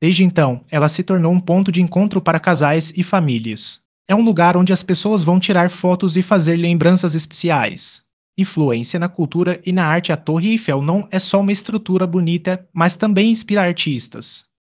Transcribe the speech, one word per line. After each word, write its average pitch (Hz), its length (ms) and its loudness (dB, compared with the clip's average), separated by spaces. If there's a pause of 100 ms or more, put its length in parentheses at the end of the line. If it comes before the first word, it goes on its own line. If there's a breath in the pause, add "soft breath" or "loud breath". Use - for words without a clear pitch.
Desde 175 220 2
então, 151 460 0
ela 151 180 2
se 156 140 -2
tornou 175 280 0
um 180 80 2
ponto 180 320 0
de 175 120 2
encontro 190 400 0
para 165 180 0
casais 156 560 0
e 185 60 0
famílias. 117 760 -2 (280)
É 190 60 0
um 226 100 2
lugar 180 320 4
onde 180 160 4
as 185 100 0
pessoas 202 400 0
vão 175 160 2
tirar 180 300 2
fotos 180 480 -2
e 185 60 4
fazer 170 340 2
lembranças 170 580 2
especiais. - 840 -4 (380)
Influência 147 600 -2
na 175 120 -2
cultura 175 520 -2
e 180 100 -4
na 180 120 2
arte. 165 260 0
A 160 60 0
Torre 165 360 -2
Eiffel 160 280 -2
não 180 300 -2
é 190 80 -4
só 196 200 0
uma 202 140 2
estrutura 196 540 -2
bonita, 175 680 -2
mas 175 240 0
também 214 340 2
inspira 214 320 0
artistas. 147 840 -6 (160)